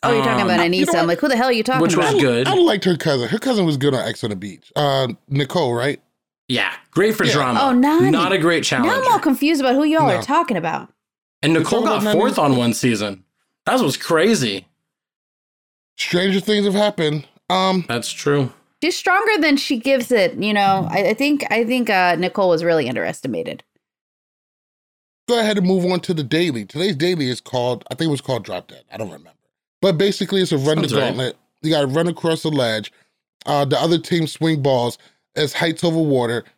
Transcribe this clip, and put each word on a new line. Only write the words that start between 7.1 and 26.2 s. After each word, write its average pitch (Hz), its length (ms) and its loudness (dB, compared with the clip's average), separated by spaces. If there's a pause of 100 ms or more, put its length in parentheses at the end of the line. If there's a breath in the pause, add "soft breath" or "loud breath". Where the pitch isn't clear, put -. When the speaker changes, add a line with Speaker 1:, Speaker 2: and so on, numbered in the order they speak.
Speaker 2:
for 202 80 -2
Speaker 3:
Yeah. 214 100 0
Speaker 2:
drama. 139 300 0
Speaker 1:
Oh, 269 100 2
Nany. 294 380 4
Speaker 2:
Not 180 200 2
a 196 60 2
great 160 340 0
Speaker 1:
Now 139 60 0
I'm 123 80 0
Speaker 2:
challenger. 523 260 0
Speaker 1:
all 440 80 2
confused 285 420 0
about 247 120 2
who 277 100 2
y'all 311 280 2
are - 60 0
Speaker 3:
No. 220 40 -4
Speaker 1:
talking 269 360 0
about. 160 360 -6 (480)
Speaker 2:
And 160 120 2
Speaker 3:
You 165 60 4
Speaker 2:
Nicole 226 220 0
Speaker 3:
talking 247 60 0
Speaker 2:
got 202 160 0
Speaker 3:
about 214 120 0
Nany? 165 40 4
Speaker 2:
fourth 240 180 0
on 147 200 2
one 120 180 0
season. 104 480 -2 (420)
That 247 140 0
was 156 180 0
crazy. 156 720 0 (1300)
Speaker 3:
Stranger 190 420 0
things 208 260 0
have 196 100 0
happened. 175 500 -2 (240)
Um, 185 380 0
Speaker 2:
That's 117 240 -4
true. 143 400 0 (320)
Speaker 1:
She's 349 140 0
stronger 415 440 2
than 302 160 2
she 285 200 -2
gives 254 340 0
it. 196 240 2
You 208 180 -2
know, 196 380 2
I, - 80 0 (100)
I 220 60 2
think, 285 360 0
I 226 120 0
think, 240 260 -2
uh, 185 300 2
Nicole 185 300 0
was 165 140 2
really 160 240 0
underestimated. 90 760 -6 (1600)
Speaker 3:
Go 240 120 2
ahead 214 180 0
and 185 80 0
move 180 200 2
on 180 160 0
to - 120 -4
the 156 100 -2